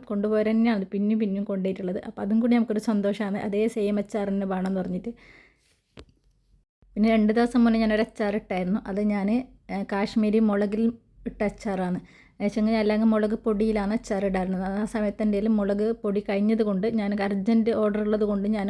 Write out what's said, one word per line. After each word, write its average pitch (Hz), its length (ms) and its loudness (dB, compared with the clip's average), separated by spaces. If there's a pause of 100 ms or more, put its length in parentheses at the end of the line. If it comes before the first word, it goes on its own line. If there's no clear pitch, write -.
കൊണ്ടുപോയവർ 214 440 0
തന്നെയാണ് 226 360 2
പിന്നെയും 208 340 0
പിന്നെയും 202 260 -2
കൊണ്ടുപോയിട്ടുള്ളത്. 190 600 -4
അപ്പോൾ 220 160 -10
അതും 208 180 0
കൂടി 233 160 4
നമുക്കൊരു 220 300 0
സന്തോഷമാണ്. 202 540 0
അതേ 208 280 -2
സെയിം 208 320 0
അച്ചാർ 202 280 -4
തന്നെ 196 200 -2
വേണമെന്ന് 190 340 -2
പറഞ്ഞിട്ട്. 185 320 -6 (1800)
പിന്നെ 208 140 2
രണ്ട് 220 240 4
ദിവസം 240 280 2
മുന്നേ 226 180 4
ഞാനൊരു 220 260 2
അച്ചാർ 208 300 -4
ഇട്ടായിരുന്നു. 196 500 -2
അത് 202 180 -2
ഞാൻ, 208 260 0 (360)
ഏ, 185 180 -8
കാശ്മീരി 214 560 0
മുളകിൽ 208 440 2 (420)
ഇട്ട - 180 -10
അച്ചാറാണ്. 190 560 -4 (360)
എന്നുവെച്ചെങ്കിൽ 214 400 0
ഞാൻ 220 80 2
അല്ലെങ്കിൽ 214 280 2
മുളക് 214 240 2 (100)
പൊടിയിലാണ് 214 520 0
അച്ചാർ 202 320 -2
ഇടാറുള്ളത്. 185 340 -2 (180)
ആ 214 120 0
സമയത്ത് 208 320 -2
എൻ്റെ 208 120 2
കയ്യിൽ 220 220 0
മുളക് 202 260 0 (160)
പൊടി 202 280 -2
കഴിഞ്ഞത് 214 400 2
കൊണ്ട് 196 180 0 (120)
ഞാൻ 202 120 -2 (160)
അർജന്റ് 214 540 2
ഓർഡർ 208 240 2
ഉള്ളത് 214 260 2
കൊണ്ട് 202 240 0
ഞാൻ 196 140 -2